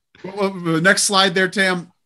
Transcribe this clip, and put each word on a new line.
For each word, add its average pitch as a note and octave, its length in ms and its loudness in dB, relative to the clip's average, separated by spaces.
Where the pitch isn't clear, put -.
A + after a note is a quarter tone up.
well, F#3 120 -12
well, G3 140 -2
the E3+ 300 -2
next G3 240 2
slide F#3+ 300 2
there, F#3+ 140 0
Tam. F#3 440 -2